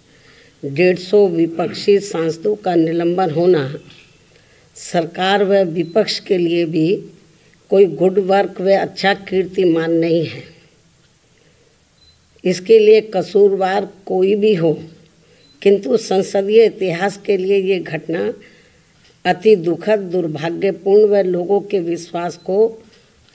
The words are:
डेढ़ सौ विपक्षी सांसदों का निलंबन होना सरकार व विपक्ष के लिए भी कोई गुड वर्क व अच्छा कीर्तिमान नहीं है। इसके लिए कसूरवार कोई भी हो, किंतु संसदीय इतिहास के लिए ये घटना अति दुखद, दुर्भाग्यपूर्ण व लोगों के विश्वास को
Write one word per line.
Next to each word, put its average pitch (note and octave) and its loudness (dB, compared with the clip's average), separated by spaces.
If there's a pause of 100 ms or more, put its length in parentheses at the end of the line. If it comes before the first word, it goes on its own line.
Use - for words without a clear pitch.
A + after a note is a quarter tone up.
(640)
डेढ़ F3 0
सौ G3+ 2
विपक्षी E3+ 0
सांसदों E3+ -4
का F3+ -2
निलंबन E3+ 0
होना D#3 0 (960)
सरकार F#3 -2
व G3 2
विपक्ष F#3 0
के G3 -2
लिए E3+ 0
भी E3 0 (680)
कोई G3 6
गुड F3+ 0
वर्क F#3+ -2
व G3 2
अच्छा F#3 -2
कीर्तिमान F3+ -2
नहीं E3 0
है। C3+ -14 (2000)
इसके F#3 4
लिए G#3+ 6
कसूरवार G3 0 (160)
कोई F#3+ 0
भी G#3+ 2
हो, D#3+ 0 (880)
किंतु G3+ 2
संसदीय G3+ 2
इतिहास F#3+ -4
के G3+ 0
लिए F#3+ 0
ये F#3+ -2
घटना E3 -6 (920)
अति F3+ 4
दुखद, F3 -2
दुर्भाग्यपूर्ण F3+ 0
व G3+ 2
लोगों F#3 0
के G3+ -4
विश्वास E3+ -6
को A3 -2 (500)